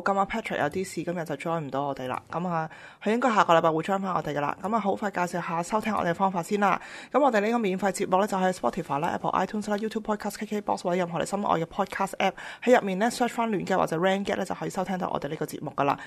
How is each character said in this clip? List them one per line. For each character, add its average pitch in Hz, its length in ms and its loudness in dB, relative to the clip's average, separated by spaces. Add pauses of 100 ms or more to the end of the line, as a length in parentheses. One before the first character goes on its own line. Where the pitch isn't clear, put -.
噉 196 160 2
阿 196 80 2
Patrick 220 320 -4
有 143 100 2
啲 185 160 -4
事， 170 180 -6
今 170 120 -4
日 170 100 -4
就 156 120 -4
join 165 240 -2
唔 139 100 -6
到 135 100 -2
我 139 140 -2
哋 127 140 -6
啦。 - 220 -4
噉 170 160 -4
啊， 160 220 -2 (340)
佢 196 80 0
應 233 80 2
該 247 160 2
下 190 80 6
個 170 120 8
禮 165 80 8
拜 165 100 4
會 160 100 2
join 196 160 0
返 190 140 -4
我 165 100 0
哋 147 120 -4
㗎 143 80 0
啦。 - 200 -2
噉 214 140 0
啊， - 20 2
好 196 160 0
快 208 160 -4
介 180 120 -2
紹 180 180 -2
下 170 220 -4
收 220 180 0
聽 214 140 -2
我 - 100 0
哋 170 60 2
嘅 170 40 0
方 190 160 2
法 185 120 -2
先 208 180 -2
啦。 196 180 4 (320)
噉 240 80 2
我 269 140 6
哋 214 80 4
呢 208 120 2
個 240 60 2
免 190 200 0
費 196 140 2
節 185 140 -2
目 185 140 4
呢， 214 60 4
就 202 100 -2
喺 185 160 4
Spotify 160 460 -2
啦、 165 140 0
Apple - 180 -2
iTunes 208 400 0
啦、 208 80 0
YouTube 214 240 -4
Podcast、 208 380 -4
K 220 40 -6
K 208 160 -4
box 202 220 -2
或 185 80 0
者 180 60 2
任 180 120 0
何 170 100 -4
你 175 60 0
心 196 180 -2
愛 175 160 2
嘅 165 60 -2
podcast - 540 -2
app， 190 140 4 (300)
喺 240 160 8
入 - 60 2
面 185 140 -2
呢， 226 120 2
search 233 200 0
返 233 180 -2
亂 185 160 0
嘅 185 140 0
或 165 80 4
者 165 100 -2
Rangad 196 400 0
呢， 202 80 -2
就 185 100 -4
可 160 120 -6
以 - 20 -4
收 185 160 -4
聽 185 140 -4
到 175 100 -2
我 - 100 -2
哋 - 100 -4
呢 156 80 -6
個 156 100 -4
節 - 180 -10
目 143 100 -8
㗎 143 100 0
啦。 139 220 2